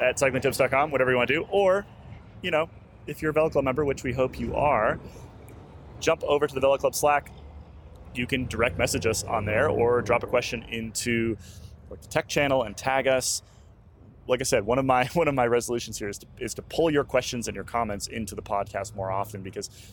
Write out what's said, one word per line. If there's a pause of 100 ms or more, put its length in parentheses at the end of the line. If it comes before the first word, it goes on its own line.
at
cycling
tips
dot
com,
whatever
you
wanna
do.
Or, (560)
you
know, (380)
if
you're
a
Velo
Club
member,
which
we
hope
you
are, (1000)
jump
over
to
the
Velo
Club
Slack. (840)
You
can
direct
message
us
on
there
or
drop
a
question
into, (520)
like,
the
tech
channel
and
tag
us. (840)
Like
I
said,
one
of
my,
<laughs>
one
of
my
resolutions
here
is
to, (100)
is
to
pull
your
questions
and
your
comments
into
the
podcast
more
often,
because (240)